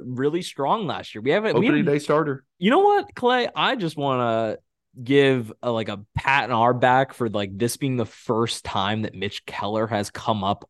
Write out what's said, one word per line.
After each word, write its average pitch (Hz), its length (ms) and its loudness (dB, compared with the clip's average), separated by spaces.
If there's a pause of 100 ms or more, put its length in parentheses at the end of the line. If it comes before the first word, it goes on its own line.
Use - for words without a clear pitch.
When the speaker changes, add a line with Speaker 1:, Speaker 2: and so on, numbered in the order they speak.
Speaker 1:
really 139 420 -2
strong 170 440 -2
last 92 280 -8
year. 107 80 -12
We 131 80 0
haven't, 208 280 0
we 214 80 2
Speaker 2:
Opening 151 180 4
Speaker 1:
haven't 143 80 0
Speaker 2:
day 147 60 0
starter. 147 460 -2 (140)
Speaker 1:
You 185 120 2
know 330 100 6
what, 403 340 2
Clay? 247 400 0
I 190 220 0
just 165 200 -4
wanna 120 640 0 (460)
give 131 480 4 (100)
a, 123 80 -2
like, 113 200 -2
a 101 120 -10 (120)
pat 135 300 0
on 120 80 -4
our 120 200 4
back 127 400 4
for, 120 160 -4
like, 101 300 -4
this 120 180 -2
being 131 220 -4
the 110 80 -2
first - 580 -4
time 107 380 -2
that - 120 -6
Mitch 95 300 -8
Keller 107 420 -4
has 104 220 -2
come 107 340 -4
up 98 280 -2